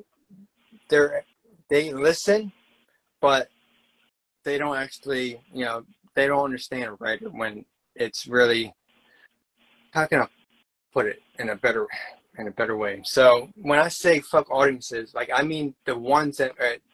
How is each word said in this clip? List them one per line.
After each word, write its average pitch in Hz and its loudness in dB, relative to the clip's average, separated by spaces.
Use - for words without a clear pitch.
they're, 147 2
they 151 2
listen, 190 2
but 135 4
they 143 -2
don't 143 -4
actually, 131 -6
you 127 -6
know, 117 -6
they 139 4
don't 143 2
understand 127 -6
a 107 -10
writer 110 -6
when 107 -8
it's - -6
really, 117 2
how 156 0
can 151 2
I 113 -2
put 117 2
it - -8
in 117 -6
a 104 -4
better, 113 -2
in 110 -10
a 101 -10
better 110 -4
way? 101 -6
So 120 6
when 147 0
I 160 4
say 165 2
fuck - 0
audiences, 127 0
like, 120 -6
I 131 2
mean 151 -6
the 123 -4
ones 139 0
that 131 0
are, 120 -2